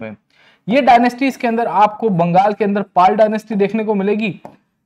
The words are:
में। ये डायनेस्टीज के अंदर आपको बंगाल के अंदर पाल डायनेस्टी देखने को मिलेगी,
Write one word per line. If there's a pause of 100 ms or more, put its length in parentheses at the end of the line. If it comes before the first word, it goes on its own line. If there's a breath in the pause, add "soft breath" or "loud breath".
में। (540 soft breath)
ये
डायनेस्टीज
के
अंदर
आपको
बंगाल
के
अंदर
पाल
डायनेस्टी
देखने
को
मिलेगी, (440)